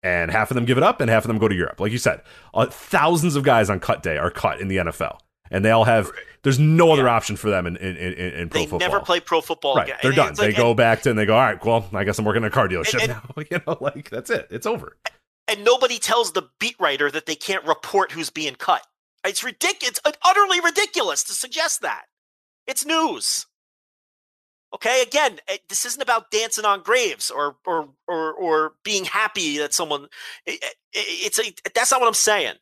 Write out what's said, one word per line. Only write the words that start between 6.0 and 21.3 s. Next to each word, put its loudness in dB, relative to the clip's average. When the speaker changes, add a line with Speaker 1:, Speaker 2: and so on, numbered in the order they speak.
Speaker 2:
Right. -16
Speaker 1:
there's 2
no 6
other 6
Speaker 2:
Yeah. 4
Speaker 1:
option -2
for -2
them 2
in, -4
in, -6
in, -6
in -6
pro -2
Speaker 2:
They 0
Speaker 1:
football. -4
Speaker 2:
never 0
play 0
pro 0
football -2
Speaker 1:
Right. 2
Speaker 2:
again. -8
Speaker 1:
They're 2
Speaker 2:
And 0
Speaker 1:
done. 4
Speaker 2:
it's -8
Speaker 1:
They 4
Speaker 2:
like, 0
Speaker 1:
go 4
Speaker 2:
and 2
Speaker 1:
back 4
to, 2
and 2
they 2
go, 4
"All 6
right, 0
well, 0
I -2
guess 0
I'm -2
working 0
at -2
a -6
car 2
dealership -2
Speaker 2:
and, -2
and -12
Speaker 1:
now." -10
<laughs> -16
You -4
know, -4
like, -8
that's -10
it. -4
It's -8
over. -6
Speaker 2:
And -4
nobody 4
tells 0
the -2
beat -4
writer 2
that -6
they -6
can't -6
report 0
who's -8
being -6
cut. -2
It's -2
ridic-, -4
it's -6
utterly 4
ridiculous 0
to -8